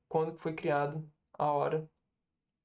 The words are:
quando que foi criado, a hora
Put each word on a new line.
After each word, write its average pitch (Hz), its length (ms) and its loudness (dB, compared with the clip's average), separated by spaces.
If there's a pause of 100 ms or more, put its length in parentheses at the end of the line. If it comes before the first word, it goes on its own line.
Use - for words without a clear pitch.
quando 165 280 0
que - 80 -12
foi 160 100 -2
criado, 151 560 0 (220)
a 147 220 0
hora 151 360 0 (760)